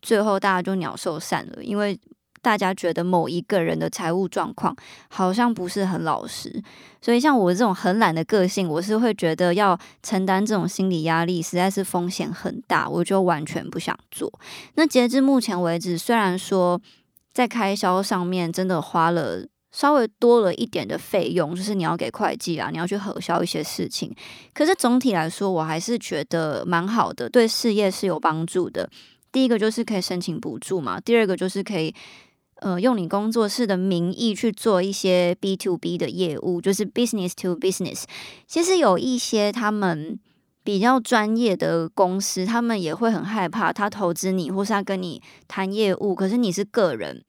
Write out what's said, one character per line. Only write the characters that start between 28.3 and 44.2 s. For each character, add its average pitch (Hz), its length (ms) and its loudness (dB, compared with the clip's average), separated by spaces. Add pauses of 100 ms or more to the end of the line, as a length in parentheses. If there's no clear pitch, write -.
助 175 200 0
的。 - 220 -4 (420)
第 262 140 4
一 - 20 2
个 226 120 2
就 214 100 2
是 233 140 -2
可 220 120 -2
以 185 60 0
申 180 180 -4
请 170 200 -4
补 127 180 -8
助 185 240 -4
嘛， 101 180 -6
第 233 160 2
二 220 120 4
个 185 100 0
就 185 100 -2
是 196 140 -4
可 196 180 -4
以， 160 140 -2 (600)
呃， 180 260 -4
用 240 160 4
你 175 100 -4
工 208 240 -2
作 220 160 2
室 226 200 -2
的 190 100 2
名 180 340 0
义 226 220 -2
去 220 180 0
做 202 300 2
一 196 100 -2
些 180 480 2
B 196 160 -2
to 180 220 -2
B 170 220 -4
的 151 100 -2
业 170 300 -2
务， 175 200 -2
就 190 140 2
是 202 100 0
business 208 560 -2
to 180 160 -2
business。 185 500 -4 (420)
其 330 160 0
实 359 160 4
有 226 180 6
一 247 220 0
些 208 320 0
他 214 200 -2
们 175 480 -2 (440)
比 202 160 0
较 247 200 4
专 220 380 2
业 226 180 2
的 165 340 0
公 190 300 2
司， 190 240 -2
他 226 160 0
们 233 220 0
也 156 120 -4
会 226 180 2
很 185 120 0
害 202 240 -2
怕 190 240 0
他 202 160 -2
投 202 240 -2
资 190 200 -2